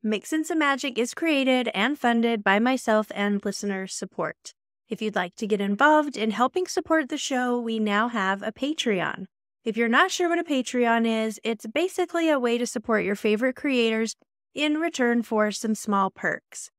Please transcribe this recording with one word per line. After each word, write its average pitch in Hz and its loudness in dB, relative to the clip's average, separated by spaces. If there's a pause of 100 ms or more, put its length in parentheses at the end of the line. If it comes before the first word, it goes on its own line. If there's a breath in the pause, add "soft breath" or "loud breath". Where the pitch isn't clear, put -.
Mix 214 -2
and 311 0
Some 330 -2
Magic 277 0
is 240 -2
created 262 2
and 254 0
funded 233 2
by 196 4
myself 226 2
and 202 -2
listener 196 -4
support. - -8 (340)
If - -8
you'd 214 -2
like 180 -2
to 214 -4
get 202 0
involved 285 4
in 220 0
helping 254 0
support 320 0
the 302 -6
show, 247 -2
we 226 -4
now 214 2
have 196 -2
a 226 -4
Patreon. 208 -2 (400)
If 220 -4
you're 233 2
not 294 4
sure 349 0
what 339 0
a 349 -2
Patreon 240 2
is, 220 -2
it's 226 -4
basically 339 -2
a 302 4
way 240 0
to 240 -2
support 214 0
your 196 0
favorite 226 0
creators 226 0 (380)
in 302 0
return 254 0
for 214 2
some 214 -4
small 196 0
perks. - -8